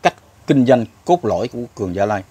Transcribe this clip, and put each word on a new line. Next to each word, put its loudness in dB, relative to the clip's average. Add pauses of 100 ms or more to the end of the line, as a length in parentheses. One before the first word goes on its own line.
cách 0 (320)
kinh 2
doanh 4 (200)
cốt 0
lõi -2
của -12
Quốc -10
Cường -8
Gia 0
Lai. -4